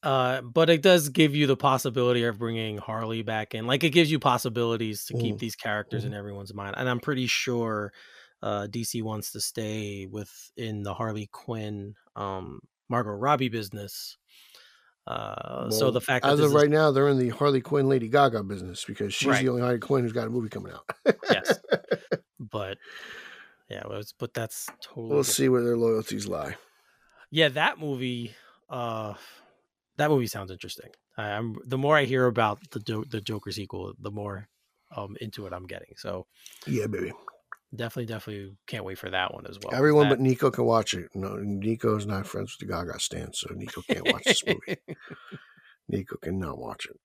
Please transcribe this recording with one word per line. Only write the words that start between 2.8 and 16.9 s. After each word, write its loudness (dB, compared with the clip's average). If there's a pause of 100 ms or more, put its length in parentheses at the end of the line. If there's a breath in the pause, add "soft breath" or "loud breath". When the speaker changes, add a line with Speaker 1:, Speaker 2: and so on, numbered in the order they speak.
Speaker 1:
back -4
in. -4
Like, 2
it 4
gives 6
you 2
possibilities 0
to -12
keep 0
Speaker 2:
Mm-hmm. -8
Speaker 1:
these -6
characters -4
Speaker 2:
Mm-hmm. -6
Speaker 1:
in -8
everyone's -12
mind. -8
And -2
I'm 0
pretty -2
sure, -2 (500 loud breath)
uh, -4
D -8
C -6
wants -6
to -10
stay -6
within -10
the -6
Harley -6
Quinn, -8 (220)
um, -8 (300)
Margot -2
Robbie 2
business. -8 (880 soft breath)
Uh, -6
so 4
Speaker 2:
Well, 4
Speaker 1:
the 2
fact 2
that 6
Speaker 2:
as 6
Speaker 1:
this 6
Speaker 2:
of 6
Speaker 1:
is 4
Speaker 2:
right 8
now, 6